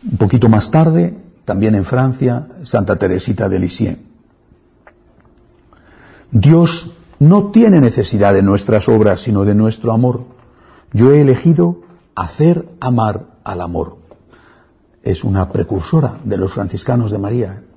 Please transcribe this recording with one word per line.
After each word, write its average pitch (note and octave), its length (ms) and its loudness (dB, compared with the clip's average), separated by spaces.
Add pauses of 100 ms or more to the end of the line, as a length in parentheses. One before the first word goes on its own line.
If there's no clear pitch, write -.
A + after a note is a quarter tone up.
Un - 80 -4
poquito A#2 300 2
más A2 220 2
tarde, D#3+ 480 2 (260)
también G#2+ 320 -2
en G2 80 -2
Francia, B2+ 640 -2 (160)
Santa G2+ 340 -2
Teresita F#2+ 520 -4
de F#2 100 -2
Lisieux. - 380 -4 (2250)
"Dios D#3+ 640 2 (260)
no G3+ 280 4
tiene G#3 340 4
necesidad G2+ 520 2
de G2 100 2
nuestras G2+ 440 0
obras, G#2+ 320 2
sino G2+ 240 -2
de G2+ 120 0
nuestro A2 360 -2
amor. A#2+ 320 -2 (680)
Yo A#2+ 180 4
he D3 80 6
elegido E3 600 2 (340)
hacer - 540 -2 (100)
amar A2+ 460 -2 (180)
al F#2 160 -10
amor". E2+ 380 -8 (1040)
Es - 220 -6
una F#2+ 240 -2
precursora G#2 760 -4
de G2+ 140 -6
los F#2+ 160 -4
franciscanos G#2+ 580 -4
de G#2+ 60 -6
María. G2+ 460 -8 (120)